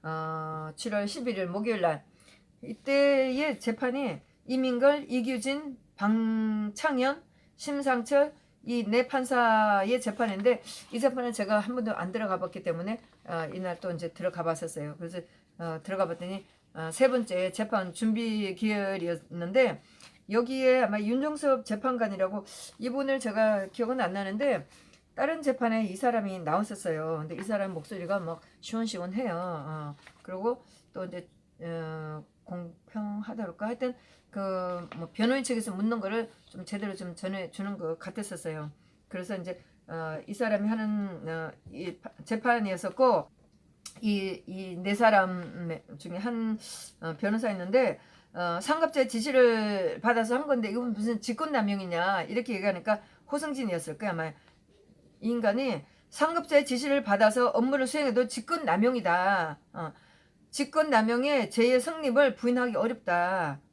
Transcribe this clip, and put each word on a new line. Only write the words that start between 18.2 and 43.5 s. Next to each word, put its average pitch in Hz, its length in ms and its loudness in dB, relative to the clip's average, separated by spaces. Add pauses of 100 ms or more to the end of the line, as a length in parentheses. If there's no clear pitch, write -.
기열이었는데 196 1300 0 (480)
여기에 254 540 4
아마 208 160 0
윤정섭 269 680 2
재판관이라고 208 800 0 (320)
이분을 269 420 0
제가 214 480 2
기억은 240 320 -2
안 185 140 0
나는데 196 540 0 (480)
다른 320 260 0
재판에 226 440 2
이 277 100 -6
사람이 214 440 0
나왔었어요. 165 800 -2
근데 156 160 -8
이 196 80 -10
사람 196 300 -2
목소리가 175 460 -4
막 165 220 -6 (200)
시원시원해요. 214 720 -4
어, 156 600 -6 (280)
그리고 214 400 -4 (300)
또 185 120 -6
이제, 180 220 -12 (340)
어, 160 640 -8 (220)
공평하다 208 960 -8
그럴까? 190 240 -8
하여튼 247 280 -4 (360)
그 202 80 -8 (560)
뭐 170 160 -10
변호인 247 320 2
측에서 226 300 -4
묻는 220 260 0
거를 220 300 -2 (160)
좀 190 180 -16
제대로 202 320 -6
좀 175 200 -10
전해주는 196 600 -6
것 165 200 -4
같았었어요. 160 760 -8 (360)
그래서 180 280 -6
이제, 180 240 -8 (280)
어, 160 400 -6
이 202 80 -8
사람이 208 320 2
하는, 214 600 -2
어, 160 240 -6 (200)
이 - 260 -10
파-, - 140 -16 (120)
재판이었었고 214 1040 2 (760)